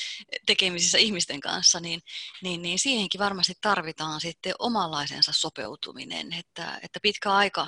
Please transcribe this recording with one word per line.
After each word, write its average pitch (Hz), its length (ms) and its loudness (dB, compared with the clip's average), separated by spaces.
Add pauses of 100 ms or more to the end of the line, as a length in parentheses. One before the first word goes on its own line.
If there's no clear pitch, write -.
(460)
tekemisissä 180 520 4
ihmisten 175 420 2
kanssa, 175 400 4
niin, 170 200 -6 (420)
niin, 175 200 -4
niin 175 160 0
siihenkin 214 400 2
varmasti 190 420 0
tarvitaan 160 600 0
sitten - 380 -6
omanlaisensa 151 760 0
sopeutuminen, 160 1000 -6
että, 170 500 -10
että - 200 -12
pitkä 208 300 0
aika 196 360 4